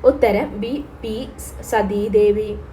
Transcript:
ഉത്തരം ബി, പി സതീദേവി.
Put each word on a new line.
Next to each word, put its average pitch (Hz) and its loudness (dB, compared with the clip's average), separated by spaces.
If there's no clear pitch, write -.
ഉത്തരം 220 2
ബി, 233 -4
പി 220 -8
സതീദേവി. 208 2